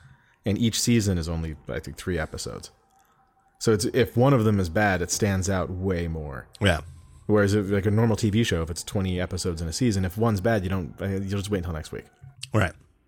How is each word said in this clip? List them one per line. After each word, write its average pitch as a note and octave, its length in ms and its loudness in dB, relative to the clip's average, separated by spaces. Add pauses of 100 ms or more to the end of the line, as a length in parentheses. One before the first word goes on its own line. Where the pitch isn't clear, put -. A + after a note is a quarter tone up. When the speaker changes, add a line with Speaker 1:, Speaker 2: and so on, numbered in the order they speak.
(460)
Speaker 1:
and G2+ 140 0
each A2+ 200 0
season G#2 380 2
is D#2+ 100 -4
only, E2 280 -4 (120)
I A#1+ 120 -6
think, C#2+ 180 -14
three F2 220 -4
episodes. - 500 -8 (880)
So - 160 2
it's, G2 120 2
if A#2+ 300 2
one C3+ 200 6
of A2+ 80 4
them G#2+ 160 4
is F2+ 100 0
bad, F#2+ 320 2
it E2+ 80 -4
stands F#2+ 400 0
out F2+ 220 -2
way F#2 360 -2
more. D2+ 400 -8 (140)
Speaker 2:
Yeah. F2 200 2 (460)
Speaker 1:
Whereas G#2 280 4
if, G2 160 0
like, G2+ 160 2
a - 20 4
normal A2 260 4
T G#2+ 140 0
V A2 140 4
show, F2 180 0
if D#2+ 80 -4
it's E2+ 140 -8
twenty F#2+ 360 -2
episodes F2+ 400 -4
in E2+ 80 -4
a D2+ 60 -6
season, G2 320 0
if F2 100 -4
one's A2 260 2
bad, A2 220 2
you F#2 60 -4
don't, F2+ 320 -4
uh, F#2+ 60 -4
you'll G2 320 -4
just F#2+ 100 -8
wait G2+ 80 0
until E2+ 160 -4
next - 180 -10
week. - 140 -12 (480)
Speaker 2:
Right. G2+ 200 2 (340)